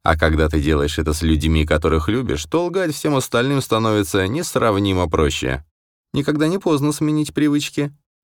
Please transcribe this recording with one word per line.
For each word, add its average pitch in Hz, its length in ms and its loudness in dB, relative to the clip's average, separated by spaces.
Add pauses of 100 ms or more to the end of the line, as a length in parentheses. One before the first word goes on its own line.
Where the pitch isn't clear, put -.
А 80 140 2
когда 78 320 2
ты 78 120 0
делаешь 73 380 0
это 78 140 0
с 76 80 -4
людьми, 78 440 2
которых 78 440 0
любишь, 110 360 -2
то 175 200 -2
лгать 175 280 -2
всем 151 220 -2
остальным 131 460 0
становится 107 680 0
несравнимо 101 800 0
проще. 73 560 -2 (500)
Никогда 151 340 0
не 180 100 -2
поздно 151 340 0
сменить 151 420 -2
привычки», 143 600 -2 (300)